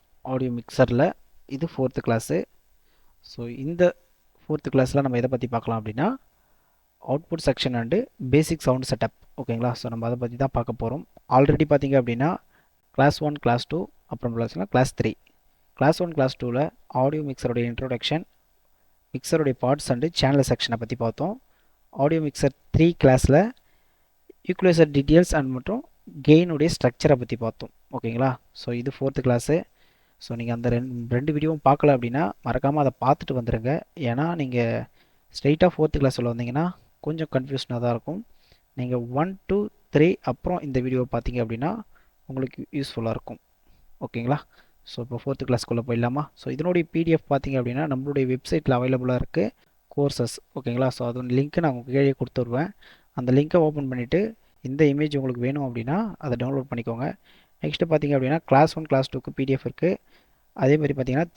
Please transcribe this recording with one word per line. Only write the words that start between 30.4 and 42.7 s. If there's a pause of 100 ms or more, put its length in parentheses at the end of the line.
அந்த
ரெண்-, (100)
ரெண்டு
வீடியோவும்
பார்க்கல
அப்படின்னா, (160)
மறக்காம
அதை (140)
பார்த்துட்டு
வந்துருங்க. (280)
ஏன்னா,
நீங்க (480)
ஸ்ட்ரெயிட்டா
ஃபோர்த்
கிளாஸ்
உள்ள
வந்தீங்கன்னா, (420)
கொஞ்சம்
கன்ஃபியூஷனா
தான்
இருக்கும். (480)
நீங்க
ஒன்,
டூ, (280)
த்ரீ
அப்புறம்
இந்த
வீடியோவை
பார்த்தீங்க
அப்படின்னா, (440)
உங்களுக்கு (140)